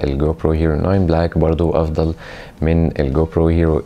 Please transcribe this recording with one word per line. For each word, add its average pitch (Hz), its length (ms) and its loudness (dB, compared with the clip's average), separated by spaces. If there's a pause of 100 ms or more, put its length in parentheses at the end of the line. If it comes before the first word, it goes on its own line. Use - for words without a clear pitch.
الجو 71 300 0
برو 80 180 -2
هيرو 78 240 2
ناين 90 300 0
بلاك 82 320 0
برضو 80 340 2
افضل 80 420 0 (480)
من 82 380 2
الجو 73 260 2
برو 82 220 0
هيرو 82 380 2